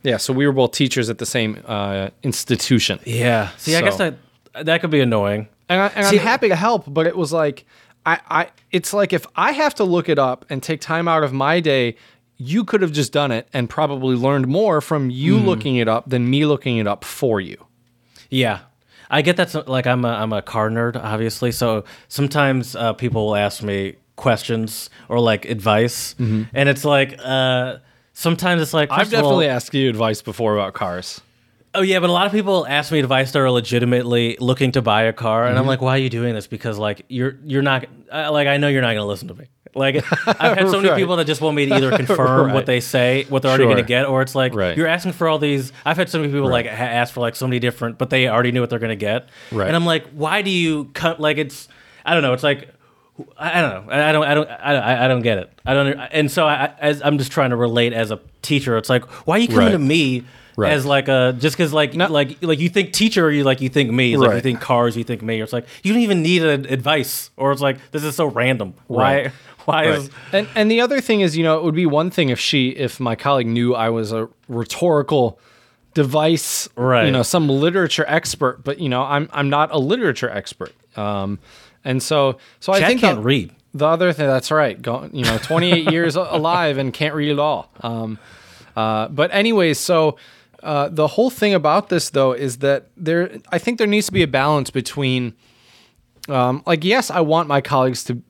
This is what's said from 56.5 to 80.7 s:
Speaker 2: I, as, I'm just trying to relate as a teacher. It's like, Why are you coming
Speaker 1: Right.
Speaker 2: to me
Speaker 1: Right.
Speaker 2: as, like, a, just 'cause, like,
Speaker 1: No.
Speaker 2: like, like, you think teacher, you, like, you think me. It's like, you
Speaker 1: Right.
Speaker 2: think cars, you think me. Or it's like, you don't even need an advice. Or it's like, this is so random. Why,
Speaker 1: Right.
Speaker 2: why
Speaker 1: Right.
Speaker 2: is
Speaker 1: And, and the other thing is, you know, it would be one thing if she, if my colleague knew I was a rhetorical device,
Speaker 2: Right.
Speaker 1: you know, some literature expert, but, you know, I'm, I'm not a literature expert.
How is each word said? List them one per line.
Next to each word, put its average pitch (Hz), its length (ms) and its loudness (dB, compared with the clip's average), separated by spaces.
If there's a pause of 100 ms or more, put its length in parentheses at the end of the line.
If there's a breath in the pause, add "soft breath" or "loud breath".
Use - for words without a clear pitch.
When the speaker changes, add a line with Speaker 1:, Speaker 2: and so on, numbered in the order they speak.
Speaker 2:
I, - 140 -6
as, 147 240 -2
I'm 147 140 2
just 131 140 -4
trying 139 180 2
to 120 60 0
relate 120 360 2
as 113 180 -2
a 107 100 -6 (200)
teacher. 127 380 0
It's 107 120 -6
like, 127 140 4 (220 loud breath)
Why 165 100 2
are - 40 4
you 240 80 2
coming - 180 4
Speaker 1:
Right. 214 60 4
Speaker 2:
to 185 60 2
me 135 460 2 (340 loud breath)
Speaker 1:
Right. 104 140 2
Speaker 2:
as, 139 140 0
like, 139 220 2
a, 127 300 4
just 147 180 0
'cause, 160 180 0
like, 151 200 2
Speaker 1:
No. 175 160 2
Speaker 2:
like, 143 320 -2
like, 160 160 0
you 170 120 0
think 190 240 -2
teacher, 202 360 2
you, 147 140 2
like, 131 180 2
you 131 80 -2
think 131 200 2
me. 123 240 2
It's 139 60 2
like, 127 80 6
you 110 60 4
Speaker 1:
Right. - 80 -2
Speaker 2:
think 123 180 -2
cars, 120 380 0
you 117 60 -6
think 113 180 -6
me. 110 180 -4
Or 107 40 -4
it's - 100 -10
like, 120 120 -6 (160 loud breath)
you 196 120 0
don't 240 80 4
even 196 200 2
need 170 200 4
an 143 240 2
advice. 135 720 -2
Or 135 140 0
it's 135 100 -4
like, 135 140 0 (140 loud breath)
this 151 140 -6
is 147 120 -4
so 160 100 0
random. 117 460 0 (140)
Why, 127 360 2
Speaker 1:
Right. 131 80 -4 (360 loud breath)
Speaker 2:
why 156 220 2
Speaker 1:
Right. 151 100 2
Speaker 2:
is 139 120 -10 (220 loud breath)
Speaker 1:
And, 202 220 0
and 214 160 2
the 233 120 2
other 262 200 0
thing 214 200 0
is, 160 160 0
you 165 60 2
know, 160 140 4
it 160 60 -4
would 156 100 0
be 180 120 2
one 156 240 2
thing 156 200 0
if 120 100 -2
she, 131 280 0
if 131 320 -6
my 120 160 -2
colleague 135 320 0
knew 120 260 0
I 113 160 0
was 113 220 -4
a 113 160 -4 (200)
rhetorical 135 920 0 (560 soft breath)
device, 151 800 0
Speaker 2:
Right. 123 300 4
Speaker 1:
you 143 60 4
know, 131 100 2
some 160 260 2
literature 160 600 2
expert, 143 560 -2
but, 143 140 -6
you 160 100 -4
know, 123 140 0
I'm, 143 300 -2
I'm 143 160 -2
not 147 240 2
a 156 60 0
literature 147 520 0
expert. - 420 -10 (240)